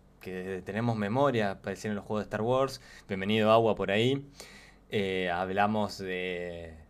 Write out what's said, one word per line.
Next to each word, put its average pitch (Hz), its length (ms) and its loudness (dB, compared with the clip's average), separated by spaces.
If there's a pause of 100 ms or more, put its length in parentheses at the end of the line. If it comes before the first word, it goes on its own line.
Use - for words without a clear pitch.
(220)
que 92 420 -8
tenemos 113 320 0
memoria 110 540 2
apareciendo 98 420 -6
en 104 40 -4
los 98 100 -8
juegos 107 180 -2
de - 40 -12
Star 104 140 -4
Wars. 131 380 0 (260)
Bienvenido, 104 460 2
Agua, 113 240 6
por 95 140 -2
ahí. 131 340 2 (680)
Eh, 95 400 0
hablamos 98 680 0
de, 87 720 -6 (180)